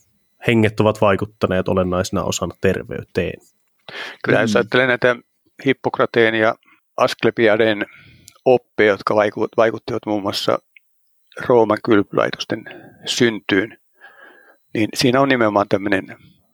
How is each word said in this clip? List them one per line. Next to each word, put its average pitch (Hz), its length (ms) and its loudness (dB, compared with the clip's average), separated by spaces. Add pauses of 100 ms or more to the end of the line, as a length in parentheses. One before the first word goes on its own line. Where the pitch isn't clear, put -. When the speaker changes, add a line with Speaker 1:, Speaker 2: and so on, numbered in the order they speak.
(460)
Speaker 1:
Henget 110 340 2
ovat 107 200 2
vaikuttaneet 98 680 0
olennaisena 92 540 -2
osana - 380 -6
terveyteen. - 800 -4 (840)
Speaker 2:
Kyllä, 107 160 2
jos 110 140 0
Speaker 3:
Mm. - 20 2
Speaker 2:
ajattelee 123 300 0
näitä 123 300 0 (500)
Hippokrateen 120 680 0
ja 110 200 2 (420)
Asklepiaden 110 920 0 (580)
oppeja, 107 480 2
jotka 98 220 -2
vaiku-, 107 420 0
vaikuttivat 113 500 -2
muun 107 160 -4
muassa 110 360 -4 (880)
Rooman 110 380 4
kylpylaitosten - 800 -2 (420)
syntyyn, 104 720 -2 (960)
niin 110 200 -2
siinä 131 260 0
on 139 80 2
nimenomaan 107 400 0
tämmönen 98 480 -4 (380)